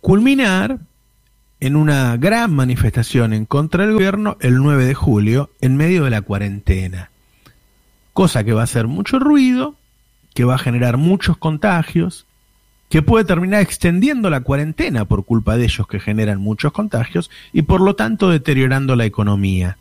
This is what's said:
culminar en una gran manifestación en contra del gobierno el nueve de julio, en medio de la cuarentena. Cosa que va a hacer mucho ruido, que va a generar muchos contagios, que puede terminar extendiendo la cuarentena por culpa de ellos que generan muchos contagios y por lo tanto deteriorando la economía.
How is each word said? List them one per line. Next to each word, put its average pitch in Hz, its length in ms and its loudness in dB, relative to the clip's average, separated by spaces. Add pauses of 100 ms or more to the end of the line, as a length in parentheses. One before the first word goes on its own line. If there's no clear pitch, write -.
culminar 226 760 2 (800)
en 135 160 -2
una 139 420 2
gran 202 360 0
manifestación 120 800 0
en 107 120 -2
contra 156 400 -2
del 214 80 0
gobierno 202 480 0
el 127 160 4
nueve 135 280 2
de 127 100 0
julio, 113 560 0 (100)
en 131 160 2
medio 165 260 2
de 131 60 0
la 107 120 -2
cuarentena. 98 920 -4 (1000)
Cosa 165 300 2
que 110 80 0
va 110 100 2
a 120 40 0
hacer 113 220 -2
mucho 196 320 -2
ruido, 269 560 2 (580)
que 123 100 0
va 127 120 2
a 131 40 -2
generar 120 380 0
muchos 170 400 0
contagios, 170 880 -2 (640)
que 156 120 2
puede 220 240 4
terminar 190 360 0
extendiendo 190 680 0
la 139 120 0
cuarentena 147 640 -2
por - 180 -6
culpa 110 320 0
de 120 100 0
ellos 110 220 -2
que 101 120 -8
generan 104 420 -2
muchos 107 320 -4
contagios 175 560 -4 (240)
y 165 80 0
por 180 180 2
lo 202 160 2
tanto 214 340 -2
deteriorando 135 680 0
la 117 100 0
economía. 98 760 -2